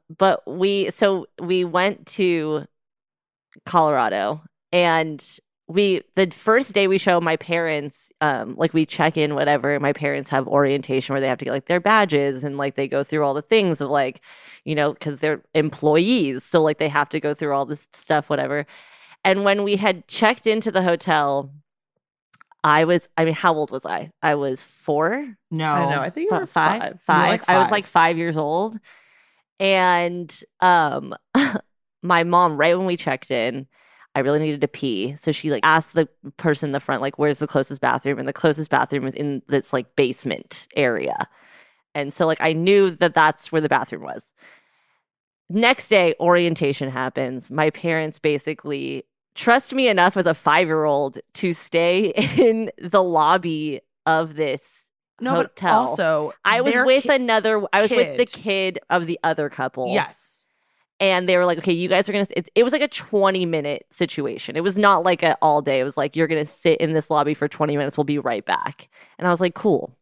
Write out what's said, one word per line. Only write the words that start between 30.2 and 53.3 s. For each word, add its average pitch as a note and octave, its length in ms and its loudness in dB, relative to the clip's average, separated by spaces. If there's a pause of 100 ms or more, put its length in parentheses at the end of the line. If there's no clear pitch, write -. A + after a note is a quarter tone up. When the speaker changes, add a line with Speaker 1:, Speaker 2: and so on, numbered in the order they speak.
Speaker 1:
um, D3+ 540 2 (200)
<laughs> - 680 -4
my F3 220 4
mom, F3 340 4
right E3+ 180 4
when F#3+ 100 -2
we F3 120 -2
checked - 320 -6
in, B2+ 360 -4 (500)
I C#3 40 0
really C#3 200 2
needed D3+ 220 -4
to C#3+ 60 0
pee. B2 480 -6
So D#3 160 -4
she, D3+ 180 -6
like, A#2+ 140 -2
asked D#3+ 300 2
the D#3+ 140 0 (280)
person D3+ 320 -2
in C#3 40 -6
the C#3 80 -4
front, C3 220 -6
like, C#3 160 -6
"Where's D3+ 220 0
the D3+ 80 -4
closest C#3 320 -4
bathroom?" C3 380 -2
And C3+ 100 -10
the C#3+ 40 -6
closest D3+ 380 -2
bathroom C3+ 340 -2
was C3 100 -6
in C#3+ 340 -6
this, C3+ 240 -2
like, B2+ 240 -4
basement - 800 -4
area. G#2+ 520 -2 (680)
And C#3+ 180 -6
so, E3+ 140 0
like, D#3+ 140 0
I D#3+ 120 2
knew F#3+ 380 4
that E3 240 0
that's D#3 380 2
where D#3+ 80 0
the D3+ 80 2
bathroom - 340 -2
was. - 300 -14 (1160)
Next A#3 380 0
day, F3+ 320 4
orientation E3 680 2
happens. B2+ 600 -6
My D3+ 200 -2
parents D#3+ 480 -4
basically C#3+ 840 -6 (300)
trust B3 400 0
me C4 140 2
enough F#3+ 280 4
as F3+ 100 2
a D#3+ 80 2
five-year-old D3+ 840 0 (160)
to F3+ 180 -2
stay F3 600 0
<laughs> - 240 -2
in A3+ 400 2
the F#3 240 2
lobby D#3+ 800 0 (260)